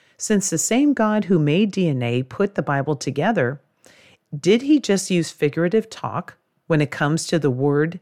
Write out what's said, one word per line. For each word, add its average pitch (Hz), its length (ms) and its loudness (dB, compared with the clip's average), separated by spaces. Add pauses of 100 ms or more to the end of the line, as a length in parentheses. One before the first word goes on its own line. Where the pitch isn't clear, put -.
(160)
since 208 320 0
the 165 80 -2
same 269 380 2
God 214 320 0
who 180 120 4
made 165 340 2
D 185 140 0
N 135 160 0
A 120 200 0
put 202 320 -4
the 175 80 -4
Bible 143 340 -2
together, 143 640 -2 (720)
did 208 280 2
he 285 180 4
just 196 300 -2
use 175 200 0
figurative 175 600 -2
talk - 480 -10 (300)
when 160 120 2
it 147 100 0
comes 151 360 -2
to 175 120 0
the 143 120 0
word 147 520 -2